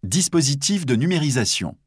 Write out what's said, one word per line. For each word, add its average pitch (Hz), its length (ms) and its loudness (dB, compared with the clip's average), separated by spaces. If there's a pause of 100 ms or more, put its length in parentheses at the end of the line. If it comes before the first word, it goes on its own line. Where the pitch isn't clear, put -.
Dispositif 151 840 0
de 123 100 2
numérisation. 135 800 0 (100)